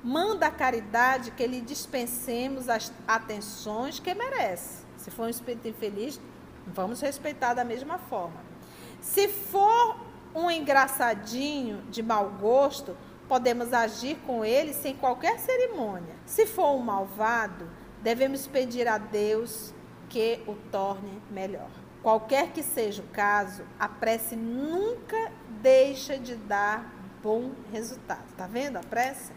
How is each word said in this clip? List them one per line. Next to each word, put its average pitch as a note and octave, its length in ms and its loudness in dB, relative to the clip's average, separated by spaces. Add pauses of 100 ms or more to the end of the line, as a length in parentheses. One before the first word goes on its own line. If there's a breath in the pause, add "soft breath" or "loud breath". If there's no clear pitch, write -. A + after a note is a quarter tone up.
manda E4+ 440 2
a D4+ 40 4
caridade A#3+ 800 2
que A#3+ 140 -2
lhe B3+ 160 -2
dispensemos B3 1040 -4
as A3+ 240 0 (160)
atenções A3 920 -2
que F#4 160 -4
merece. G#4+ 680 -2 (140)
Se - 140 -14
for A3+ 160 -4
um - 20 -2
espírito A#3 380 -6
infeliz, A3 520 -6 (460)
vamos G3 340 -4
respeitar C#4+ 540 -2
da B3 100 0
mesma C4 360 -4
forma. F3 420 -6 (580 loud breath)
Se - 280 2
for A4 720 6 (360)
um E4 160 2
engraçadinho C4 1400 2
de A3+ 100 -4
mau A3 260 2
gosto, G#3+ 720 4 (320 loud breath)
podemos A#3+ 420 2
agir A#3+ 540 2
com A#3 180 0
ele C4+ 300 4
sem C4+ 220 -4
qualquer C#4 420 2
cerimônia. F4 760 0 (100)
Se - 220 4
for D#4+ 240 4
um C4+ 80 4
malvado, G3+ 880 0 (320 loud breath)
devemos C4+ 460 2
pedir B3 400 0
a A3 100 4
Deus G#3+ 800 0 (340)
que A3+ 380 0
o G#3 80 -6 (160)
torne G3 580 -2
melhor. F#3+ 400 -6 (320 loud breath)
Qualquer A3+ 480 4
que D#4 140 -6
seja G3+ 400 -2
o - 40 -14
caso, G3+ 560 2 (160)
a G#3 80 0
prece A3+ 480 0
nunca E4 960 -2 (300)
deixa C4+ 560 6
de B3 180 -8
dar G#3 640 -2 (240)
bom A3+ 300 0 (220)
resultado. A#3 500 -8 (140)
Tá F#3 80 -8
vendo A#3+ 320 -4
a F3 40 -6
prece? B3+ 560 -2